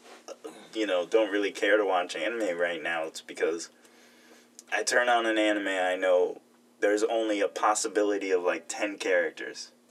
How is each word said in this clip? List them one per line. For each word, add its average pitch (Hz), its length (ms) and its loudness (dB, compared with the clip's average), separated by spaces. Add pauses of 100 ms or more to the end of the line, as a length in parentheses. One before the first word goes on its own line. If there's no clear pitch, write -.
(760)
you 107 120 -2
know, 90 200 0
don't 110 240 4
really 101 220 0
care 104 240 2
to 104 80 2
watch 90 320 0
anime 98 420 -4
right 87 240 -2
now. 82 220 -4
It's 80 160 -12
because 82 480 -4 (1040)
I 104 100 -2
turn 123 260 2
on 117 160 4
an 110 140 0
anime, 104 300 2
I 92 260 0
know 90 460 2 (400)
there's 104 240 2
only 110 360 0
a 95 80 2
possibility 104 840 0
of, 90 100 2
like, 87 240 -2
ten 101 320 -6
characters - 720 -2 (200)